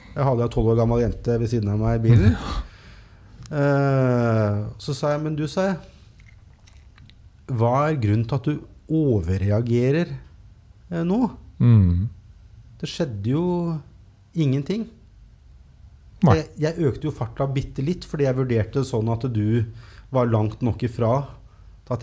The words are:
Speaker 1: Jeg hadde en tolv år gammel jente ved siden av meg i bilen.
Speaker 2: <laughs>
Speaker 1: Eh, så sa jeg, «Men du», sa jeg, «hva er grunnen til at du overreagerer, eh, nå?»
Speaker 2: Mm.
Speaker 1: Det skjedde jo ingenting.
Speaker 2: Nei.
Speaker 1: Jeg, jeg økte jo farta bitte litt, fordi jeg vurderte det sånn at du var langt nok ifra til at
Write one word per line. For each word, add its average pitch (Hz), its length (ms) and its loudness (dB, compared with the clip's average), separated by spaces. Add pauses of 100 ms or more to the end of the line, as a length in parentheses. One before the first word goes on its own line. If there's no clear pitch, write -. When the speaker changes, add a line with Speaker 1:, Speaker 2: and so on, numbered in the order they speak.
(140)
Speaker 1:
Jeg 143 100 -2
hadde 123 180 0
en 117 80 0
tolv 113 240 0
år - 20 2
gammel 117 240 2
jente 117 400 -2
ved 117 80 -2
siden 113 240 -2
av 104 60 0
meg 113 260 0
i 113 60 6
bilen. 165 300 6
Speaker 2:
<laughs> - 60 -8 (1000)
Speaker 1:
Eh, 131 1080 2 (280)
så - 100 -6
sa 147 220 -2
jeg, 147 80 -2
«Men 156 160 -4
du», 151 80 -2
sa 190 220 0
jeg, 190 80 -2 (1800)
«hva 117 180 2 (200)
er 151 100 -2
grunnen 110 240 2
til 139 140 -2
at - 80 -6
du 147 80 0 (340)
overreagerer, 120 1200 0 (800)
eh, 165 160 -4
nå?» 196 140 0 (420)
Speaker 2:
Mm. 101 460 6 (720)
Speaker 1:
Det 156 100 -8
skjedde 113 400 -4
jo 156 140 0 (880)
ingenting. 151 480 0 (1400)
Speaker 2:
Nei. 160 140 8
Speaker 1:
Jeg, 151 80 -6 (100)
jeg 160 320 0
økte 113 160 -6
jo 147 80 -4
farta 135 320 -6
bitte 135 400 -4
litt, 180 220 -4
fordi 143 180 -2
jeg 127 100 0
vurderte 127 460 0
det 120 80 -4
sånn 113 240 -2
at 117 160 -4
du 110 320 2 (480)
var 127 160 2
langt 110 400 0
nok 110 160 -2
ifra 117 300 0 (760)
til 127 80 -6
at 120 80 -6